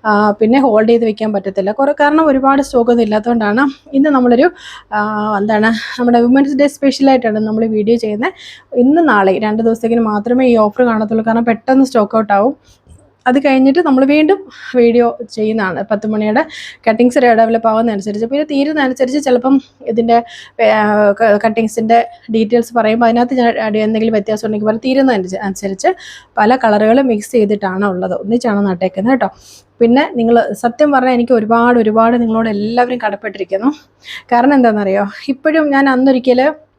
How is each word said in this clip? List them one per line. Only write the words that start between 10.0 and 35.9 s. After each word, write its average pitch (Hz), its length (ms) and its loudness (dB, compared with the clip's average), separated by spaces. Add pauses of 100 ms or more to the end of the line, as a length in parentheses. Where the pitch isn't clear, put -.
മാത്രമേ 247 420 0
ഈ - 20 2 (120)
ഓഫർ 247 240 0
കാണത്തുള്ളൂ, 220 380 -2
കാരണം 233 220 0
പെട്ടെന്ന് 262 380 2
സ്റ്റോക്ക് 214 320 0
ഔട്ട് 208 160 -2
ആവും. 254 160 0 (760)
അത് 254 160 2
കഴിഞ്ഞിട്ട് 269 420 2
നമ്മൾ 262 240 2
വീണ്ടും 311 280 2 (400)
വീഡിയോ 233 280 4 (280)
ചെയ്യുന്നതാണ്. 214 460 -4 (100)
പത്ത് 214 220 -4
മണിയുടെ 214 300 -2 (440)
കട്ടിങ്സ് 240 360 2
ഡെവലപ്പ് 226 480 2
ആവുന്നതനുസരിച്ച്, 214 640 -4
പിന്നെ 294 180 -2
തീരുന്നതനുസരിച്ച് 277 760 -2
ചിലപ്പം 254 280 2 (380)
ഇതിൻ്റെ, 233 240 2 (640)
ആ, - 20 0 (400)
ക-, 226 100 2 (140)
കട്ടിങ്സിൻ്റെ 220 540 0 (360)
ഡീറ്റെയിൽസ് 233 440 0
പറയുമ്പോൾ 226 300 0
അതിനകത്ത് 247 300 0
ഞാൻ 240 100 2 (180)
add-, 214 200 -2
എന്തെങ്കിലും 220 300 -2
വ്യത്യാസം 214 320 -4
ഉണ്ടെങ്കിൽ 214 220 -4
പറയും. 220 160 -4
തീരുന്നതനുസ-, 247 600 0
അനുസരിച്ച് 196 460 -4 (480)
പല 233 240 2
കളറുകൾ 214 360 4 (120)
മിക്സ് 208 240 -6
ചെയ്തിട്ടാണ് 202 560 -2
ഉള്ളത്, 185 220 -6 (100)
ഒന്നിച്ചാണ് 214 440 -2
നട്ടേക്കുന്നത് 190 460 -2
കേട്ടോ. 233 160 -2 (500)
പിന്നെ 240 240 4 (140)
നിങ്ങൾ 233 200 2 (260)
സത്യം 285 320 0
പറഞ്ഞാൽ 254 240 0
എനിക്ക് 240 180 2
ഒരുപാട് 233 460 2
ഒരുപാട് 226 400 2
നിങ്ങളോട് 226 320 -2
എല്ലാവരും 240 500 -2
കടപ്പെട്ടിരിക്കുന്നു. 202 640 -6 (600)
കാരണം 269 240 2
എന്താണെന്നറിയോ, 208 480 0 (280)
ഇപ്പോഴും 302 420 -2
ഞാൻ 277 180 2